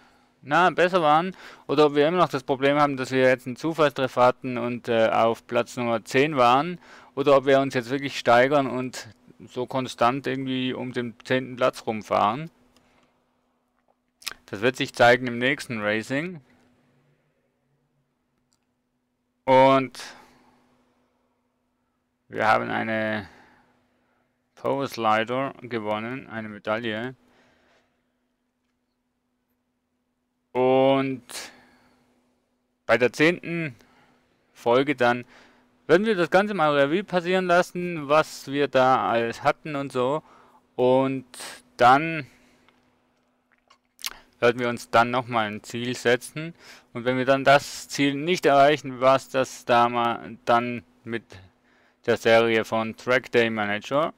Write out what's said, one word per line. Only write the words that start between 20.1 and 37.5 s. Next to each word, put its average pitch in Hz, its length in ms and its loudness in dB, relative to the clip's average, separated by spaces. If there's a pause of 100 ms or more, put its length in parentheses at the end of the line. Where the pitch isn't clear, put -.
wir 110 180 -4
haben 117 240 2
eine 110 580 -4 (1300)
Power 135 340 -4
Slider 113 720 -2
gewonnen, 113 680 -8
eine 110 200 -12
Medaille. 110 680 -6 (3500)
Und 131 720 2 (1600)
bei 113 100 2
der 117 160 2
zehnten 165 640 -2 (800)
Folge 131 420 0
dann 120 300 0 (640)
werden 180 160 4
wir 220 120 -2
das 175 140 -2
Ganze 202 240 2
mal 151 220 2
Revue 147 280 0
passieren 180 420 -2
lassen, 175 600 -2